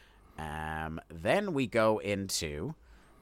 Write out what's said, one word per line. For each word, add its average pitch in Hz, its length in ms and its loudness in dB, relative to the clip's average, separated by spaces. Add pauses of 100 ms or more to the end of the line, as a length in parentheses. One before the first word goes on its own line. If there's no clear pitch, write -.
(380)
Um, 78 640 -6 (100)
then 139 440 0
we 135 120 2
go 110 320 4
into, 95 760 -2 (480)